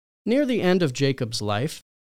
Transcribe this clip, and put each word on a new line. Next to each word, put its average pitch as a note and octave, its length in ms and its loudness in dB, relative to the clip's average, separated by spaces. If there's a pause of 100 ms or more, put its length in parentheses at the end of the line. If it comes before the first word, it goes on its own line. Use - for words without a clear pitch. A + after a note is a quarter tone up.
(260)
Near C4 180 2
the B3 160 0
end F3+ 220 4
of C#3 100 0
Jacob's C3 480 -2
life, G#2 400 -4 (220)